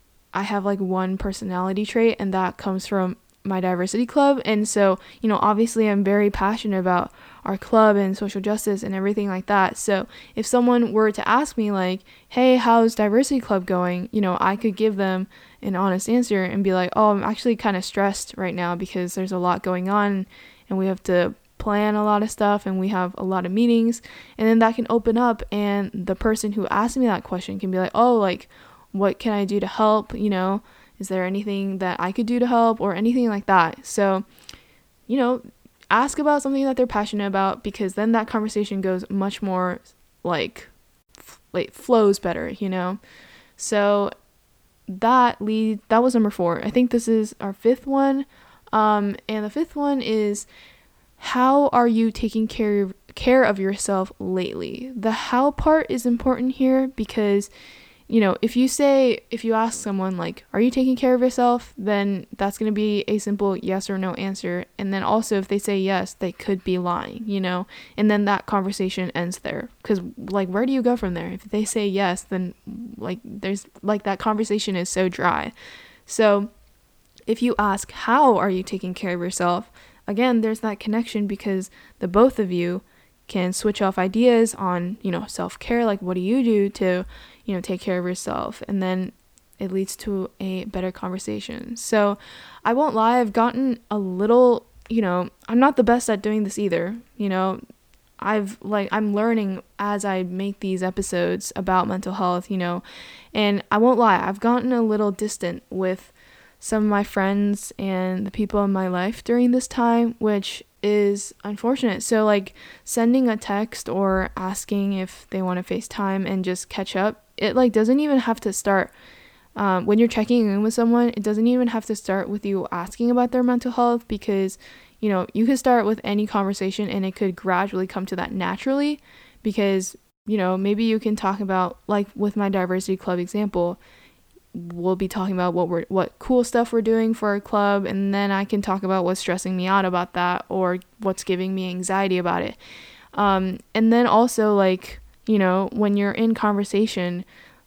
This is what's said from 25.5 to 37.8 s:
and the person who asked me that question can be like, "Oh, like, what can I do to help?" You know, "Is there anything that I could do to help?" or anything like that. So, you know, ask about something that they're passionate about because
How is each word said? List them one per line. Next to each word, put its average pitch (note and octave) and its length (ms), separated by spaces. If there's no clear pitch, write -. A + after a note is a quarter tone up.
and G3+ 420
the F#3 220
person A3 360
who G3+ 140
asked A3+ 300
me B3+ 100
that G#3 160
question F#3+ 380
can F#3 100
be F#3 80
like, F#3 160
"Oh, A#3+ 220
like, G3 320
what G3 300
can A3 120
I G3+ 120
do G3+ 160
to F#3+ 80
help?" G#3+ 460
You G#3 160
know, F#3+ 320
"Is F#3+ 100
there F#3 160
anything G3 540
that F3+ 220
I F3+ 100
could G#3+ 160
do A#3+ 140
to B3 60
help?" A#3 340
or G3 140
anything A#3 340
like G3+ 180
that. F3+ 400
So, G3 380
you A#3 100
know, B3 260
ask C4 280
about D4 240
something C#4 220
that C4 120
they're B3+ 100
passionate G#3 400
about G3 360
because G3+ 320